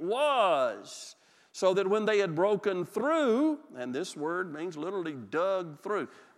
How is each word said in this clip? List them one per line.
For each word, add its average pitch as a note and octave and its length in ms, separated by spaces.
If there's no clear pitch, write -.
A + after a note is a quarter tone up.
was, F3 1160
so F#3+ 220
that F#3+ 140
when G#3+ 180
they G#3+ 120
had F#3 180
broken F#3+ 500
through, D4 760
and B2 160
this D#3+ 240
word E3 360
means D#3+ 220
literally E3 380
dug D#3+ 680
through. F#3+ 260